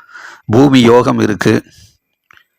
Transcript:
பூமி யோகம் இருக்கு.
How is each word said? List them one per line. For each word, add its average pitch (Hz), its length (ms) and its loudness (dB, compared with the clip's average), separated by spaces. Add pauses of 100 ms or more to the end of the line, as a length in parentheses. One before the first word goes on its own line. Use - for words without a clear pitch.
(480)
பூமி 131 340 2
யோகம் 120 380 0
இருக்கு. 107 360 -2 (1040)